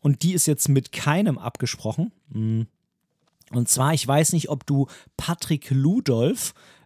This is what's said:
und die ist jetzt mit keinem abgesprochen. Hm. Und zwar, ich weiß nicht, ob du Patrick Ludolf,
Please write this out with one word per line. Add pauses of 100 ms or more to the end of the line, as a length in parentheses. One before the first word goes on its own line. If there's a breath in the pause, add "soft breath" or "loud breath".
und
die
ist
jetzt
mit
keinem
abgesprochen. (180)
Hm. (840)
Und
zwar,
ich
weiß
nicht,
ob
du (300 loud breath)
Patrick
Ludolf, (340 soft breath)